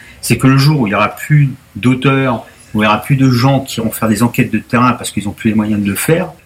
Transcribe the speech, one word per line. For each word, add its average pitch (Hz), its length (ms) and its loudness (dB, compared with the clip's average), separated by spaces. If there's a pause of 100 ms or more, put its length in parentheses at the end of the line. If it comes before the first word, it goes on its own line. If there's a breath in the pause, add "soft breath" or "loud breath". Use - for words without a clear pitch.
(200 loud breath)
C'est 117 180 -2
que 131 80 2
le 135 120 4
jour 143 240 2
où 104 40 0
il 98 40 -2
y 101 40 -2
aura 104 140 0
plus 143 420 2 (240)
d'auteurs, 127 720 0 (260 loud breath)
où 107 100 0
il - 20 2
y 110 40 2
aura - 140 0
plus 139 140 0
de 131 140 4
gens 127 300 2
qui - 200 -8
iront 113 100 -4
faire - 180 -4
des 107 140 0
enquêtes 117 300 0
de 107 80 0
terrain 123 320 0
parce - 180 -10
qu'ils 101 180 -6
ont 95 40 -6
plus - 180 -4
les 104 60 0
moyens 104 260 0
de 101 60 -2
le 95 80 -2
faire, 170 340 0 (160)